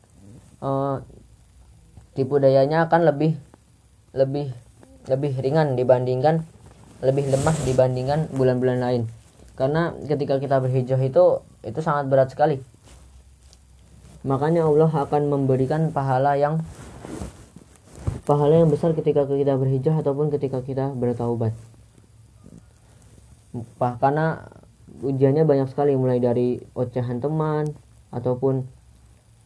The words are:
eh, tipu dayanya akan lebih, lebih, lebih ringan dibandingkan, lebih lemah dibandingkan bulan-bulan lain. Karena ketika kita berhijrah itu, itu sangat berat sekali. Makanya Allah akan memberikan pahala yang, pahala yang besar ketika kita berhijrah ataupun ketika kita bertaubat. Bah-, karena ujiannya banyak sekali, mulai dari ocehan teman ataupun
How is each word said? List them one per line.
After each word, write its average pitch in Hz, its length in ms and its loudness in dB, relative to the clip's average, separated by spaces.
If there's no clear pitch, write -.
eh, 135 340 -2
tipu 135 200 0
dayanya 139 480 4
akan 165 200 2
lebih, 151 320 2
lebih, 135 360 -2
lebih 135 320 -2
ringan 139 400 0
dibandingkan, 127 640 2
lebih 135 280 0
lemah 143 240 2
dibandingkan 127 680 0
bulan-bulan 127 480 2
lain. 123 200 -2
Karena 151 400 -2
ketika 139 360 -2
kita 139 160 0
berhijrah 131 400 0
itu, 139 440 4
itu 110 160 -10
sangat 147 320 -2
berat 131 240 4
sekali. 147 240 2
Makanya 151 400 0
Allah 156 240 4
akan 147 400 0
memberikan 139 640 0
pahala 139 400 0
yang, 147 240 0
pahala 147 320 4
yang 170 80 4
besar 160 320 0
ketika 147 320 0
kita 139 240 0
berhijrah 135 480 0
ataupun 143 320 -2
ketika 135 300 -4
kita 135 260 -4
bertaubat. 120 640 -2
Bah-, 123 240 -2
karena 156 460 0
ujiannya 139 400 2
banyak 139 260 2
sekali, 143 280 0
mulai 127 200 2
dari 123 440 0
ocehan 123 480 -4
teman 151 480 -2
ataupun 127 500 -2